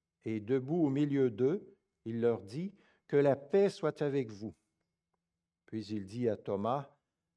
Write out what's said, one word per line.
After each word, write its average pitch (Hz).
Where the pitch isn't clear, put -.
et 110
debout 131
au 139
milieu 139
d'eux, 131
il 113
leur 117
dit, « 139
Que 151
la 143
paix 196
soit -
avec 135
vous. » 104
Puis 110
il 104
dit 117
à 104
Thomas, « 110